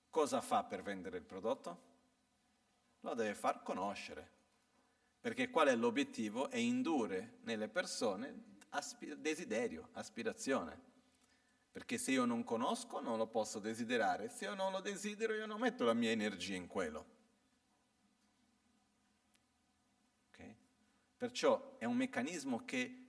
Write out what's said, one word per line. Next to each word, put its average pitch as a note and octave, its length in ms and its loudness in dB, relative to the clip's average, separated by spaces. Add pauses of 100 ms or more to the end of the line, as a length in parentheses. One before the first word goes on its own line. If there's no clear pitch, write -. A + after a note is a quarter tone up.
(100)
cosa C#3+ 300 4
fa - 240 2
per F#2+ 180 -6
vendere F#2 340 -6
il E2+ 80 -8
prodotto? A#2+ 680 -4 (1080)
Lo - 140 -4
deve A3 200 0
far C4+ 280 0
conoscere. - 680 -4 (920)
Perché B3 300 -2
qual C#4 180 8
è B3+ 60 10
l'obiettivo? A#3 760 2
È B3 80 -2
indurre A#3+ 840 2
nelle G#3+ 260 -2
persone - 880 -2 (120)
aspi-, - 500 -6
desiderio, B2 720 -2
aspirazione. A2 1000 -2 (840)
Perché G#3+ 240 -6
se - 140 0
io B3+ 160 4
non A#3 180 0
conosco, A#3 560 -2
non B3 160 0
lo A3 120 2
posso - 300 0
desiderare. G3 680 2
Se - 160 -8
io G3+ 100 -4
non F#3+ 160 0
lo F#3+ 100 -2
desidero, G#3 520 -2
io G#3+ 140 -2
non G#3+ 140 -4
metto B3+ 240 2
la A#3 100 6
mia A3+ 160 2
energia G2 460 0
in F2+ 100 -6
quello. D#2 400 -4 (3250)
Ok? - 260 -18 (600)
Perciò - 640 4
è A3 80 -2
un A#3+ 100 2
meccanismo C4 680 -2
che B3+ 440 -4